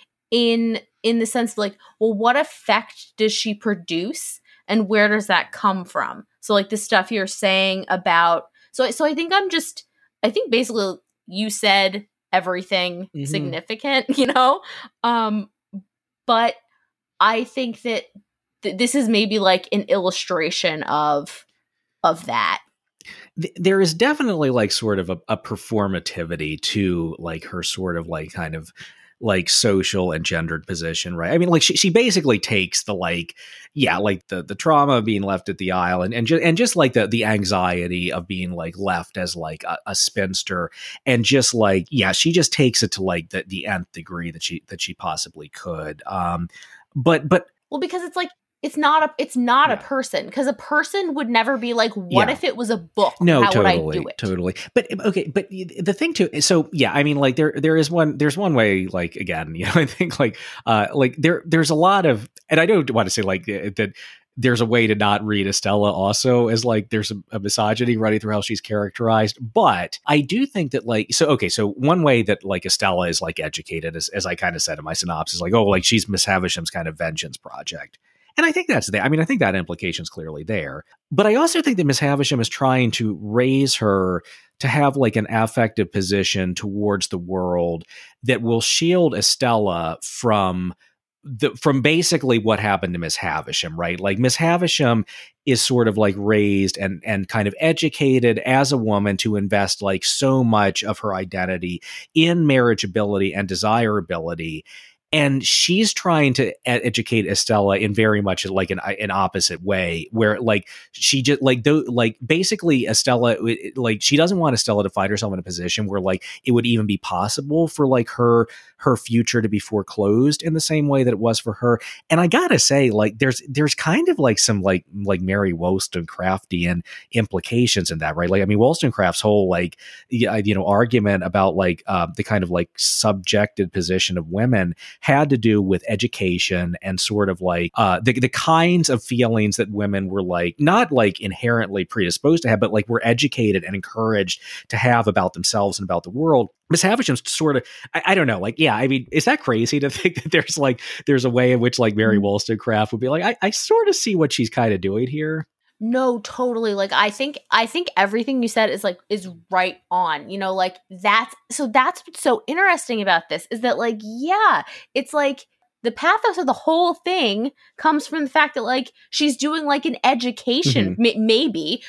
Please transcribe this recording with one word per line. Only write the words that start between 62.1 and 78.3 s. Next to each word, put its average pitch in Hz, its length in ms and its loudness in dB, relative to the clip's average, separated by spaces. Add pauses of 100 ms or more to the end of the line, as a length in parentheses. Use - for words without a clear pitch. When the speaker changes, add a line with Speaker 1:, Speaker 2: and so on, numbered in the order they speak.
Speaker 2:
and 160 100 4
I 170 80 4
don't 160 240 2
wanna 110 180 2
say, 107 140 -2
like, 95 260 -2
uh, 98 280 -6
that 101 160 -2 (440)
there's 123 240 2
a 117 60 4
way 117 180 4
to 107 80 4
not 104 320 2
read 101 220 0
Estella 101 440 2
also 120 560 2
as, 113 160 0
like, 113 280 0
there's 107 180 -2
a, 107 60 -8 (160)
a 110 80 -6
misogyny 110 580 0
running 107 220 2
through 104 140 -4
how 104 80 0
she's 104 200 -6
characterized. 110 800 0
But 113 640 0
I 147 160 4
do 214 240 -2
think 170 280 -4
that, 110 120 -4
like, 110 280 -2
so, 160 160 0
okay, 110 200 0
so 104 220 -2
one 156 320 0
way 127 180 4
that, 101 220 -2
like, 95 240 -4
Estella 90 420 0
is, 82 140 -4
like, 82 160 -6
educated, 80 560 -8
as, 80 140 -6
as 95 180 -6
I 87 80 -4
kinda 85 240 -4
said 78 180 -4
in 76 80 -14
my 82 80 -6
synopsis, 85 480 -6
like, 90 140 0
"Oh, 110 100 4
like, 95 180 2
she's 104 240 0
Miss 98 180 -2
Havisham's 90 440 -2
kind 82 180 -8
of 80 80 -10
vengeance 80 420 -8
project." - 600 -16 (400)